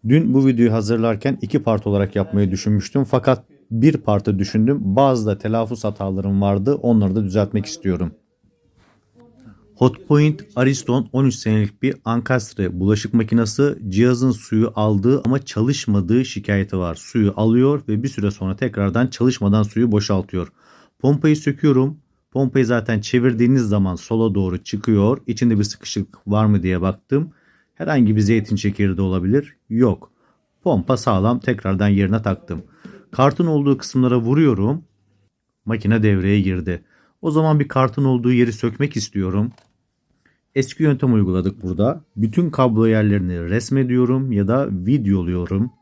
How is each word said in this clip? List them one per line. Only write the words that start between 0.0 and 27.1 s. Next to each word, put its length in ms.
Dün 260
bu 140
videoyu 260
hazırlarken 680
iki 220
part 240
olarak 280
yapmayı 360
düşünmüştüm. 520
Fakat 400
bir 260
partı 420
düşündüm. 420
Bazı 440
da 120
telaffuz 460
hatalarım 580
vardı. 340
Onları 400
da 80
düzeltmek 420
istiyorum. 460
Hotpoint 680
Ariston 560
on 140
üç 100
senelik 460
bir 140
ankastre 760
bulaşık 340
makinesi. 640
Cihazın 420
suyu 440
aldığı 500
ama 200
çalışmadığı 800
şikayeti 520
var. 180
Suyu 400
alıyor 520
ve 160
bir 40
süre 240
sonra 240
tekrardan 520
çalışmadan 560
suyu 280
boşaltıyor. 600
Pompayı 360
söküyorum. 640
Pompayı 340
zaten 360
çevirdiğiniz 600
zaman 340
sola 400
doğru 280
çıkıyor. 540
İçinde 320
bir 40
sıkışıklık 640
var 180
mı 180
diye 180
baktım. 500